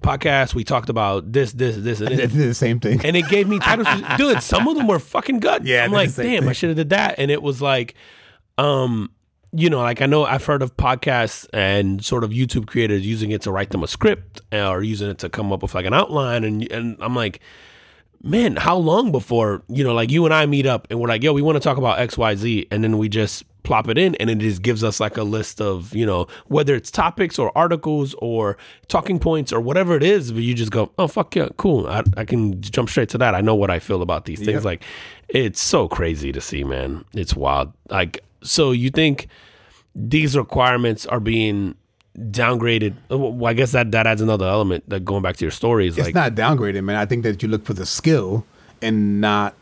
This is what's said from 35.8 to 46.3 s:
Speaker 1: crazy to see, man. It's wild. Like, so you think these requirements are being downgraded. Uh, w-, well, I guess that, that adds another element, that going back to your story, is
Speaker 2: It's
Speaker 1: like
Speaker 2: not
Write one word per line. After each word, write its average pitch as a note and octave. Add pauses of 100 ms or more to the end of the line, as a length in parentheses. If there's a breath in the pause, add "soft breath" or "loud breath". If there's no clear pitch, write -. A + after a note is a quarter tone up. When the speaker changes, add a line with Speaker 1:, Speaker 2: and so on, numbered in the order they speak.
Speaker 1:
crazy D#2
to C2+
see, C#2+
man. C2+
It's F#2
wild. C#2 (180)
Like, F#2 (200)
so D3
you B2
think D3 (680 soft breath)
these C#3
requirements A#2+
are A#2+
being G#2+ (420)
downgraded. A#2
Uh, - (140)
w-, C3
well, A#2
I A#2
guess A#2+
that, A#2+
that A2+
adds A2
another G#2+
element, F#2+
that G2
going G2
back F2+
to -
your D2+
story, A2+
is E2
Speaker 2:
It's C#3+
Speaker 1:
like E2+
Speaker 2:
not C#3